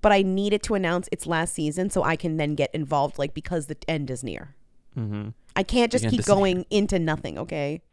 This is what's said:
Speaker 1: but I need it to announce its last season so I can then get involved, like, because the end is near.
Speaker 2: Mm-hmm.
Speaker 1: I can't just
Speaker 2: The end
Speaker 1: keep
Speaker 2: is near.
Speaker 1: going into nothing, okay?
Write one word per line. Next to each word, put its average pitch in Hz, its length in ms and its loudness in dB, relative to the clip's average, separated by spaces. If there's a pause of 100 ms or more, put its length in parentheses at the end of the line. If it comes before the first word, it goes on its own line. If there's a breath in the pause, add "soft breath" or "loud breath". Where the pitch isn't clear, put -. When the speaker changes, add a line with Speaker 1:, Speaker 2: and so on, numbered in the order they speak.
Speaker 1:
but 214 100 6
I 202 100 6
need 196 320 2
it 208 100 0
to 220 120 -2
announce 175 380 0
its - 120 -8
last 165 280 0
season 170 360 -2
so 185 140 0
I 160 140 0
can 160 200 -2
then 151 180 0
get 139 200 0
involved, 147 420 0
like, 143 160 -4
because 151 340 -4
the 151 100 -8 (120)
end 147 220 -2
is 127 120 -6
near. 120 320 -10 (420)
Speaker 2:
Mm-hmm. 104 320 -4 (280)
Speaker 1:
I 190 60 4
can't 233 280 2
just - 120 0
Speaker 2:
The 113 40 2
end 208 40 2
Speaker 1:
keep 233 100 2
Speaker 2:
is - 60 -2
near. 202 80 8
Speaker 1:
going 190 340 2
into 202 300 2
nothing, 156 400 -2
okay? 151 420 -6 (120)